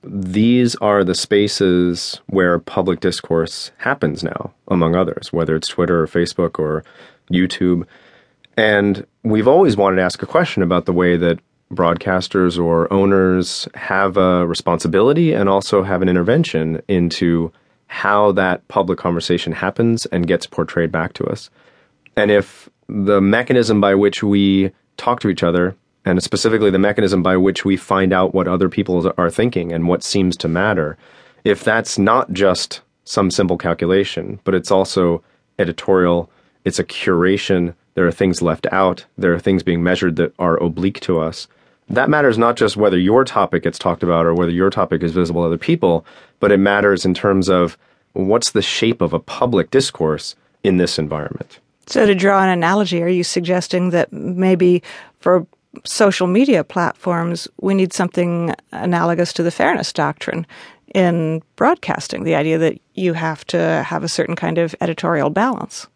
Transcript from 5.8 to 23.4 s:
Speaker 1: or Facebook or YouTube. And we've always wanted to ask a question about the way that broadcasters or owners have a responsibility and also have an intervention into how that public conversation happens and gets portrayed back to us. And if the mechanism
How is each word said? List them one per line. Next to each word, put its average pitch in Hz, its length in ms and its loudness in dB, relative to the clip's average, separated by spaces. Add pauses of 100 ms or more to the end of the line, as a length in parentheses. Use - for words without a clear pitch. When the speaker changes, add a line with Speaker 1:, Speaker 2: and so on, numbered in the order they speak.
Speaker 1:
or 78 60 -2
Facebook 85 520 -2
or 78 240 -4 (480)
YouTube. 90 540 0 (720)
And 101 480 2 (180)
we've 110 240 2
always 151 280 6
wanted 98 220 2
to 95 60 2
ask 90 180 -2
a 95 60 -10
question 165 340 0
about 90 240 0
the 92 80 -2
way 87 240 2
that 85 220 0 (340)
broadcasters 90 880 0
or 82 300 0
owners 95 840 2
have 95 420 -2
a 90 280 2
responsibility 98 880 0
and 101 160 0
also 98 340 2
have 95 180 -2
an 92 80 2
intervention 87 800 0
into 85 640 0 (360)
how 104 460 2
that 92 340 -2
public 92 320 -2
conversation 85 520 -2
happens 113 560 -2
and 87 200 -2
gets 85 180 -2
portrayed 82 460 -4
back 82 220 -4
to - 120 -6
us. - 240 -8 (680)
And 104 140 2
if - 400 0 (180)
the 101 340 0
mechanism 113 580 2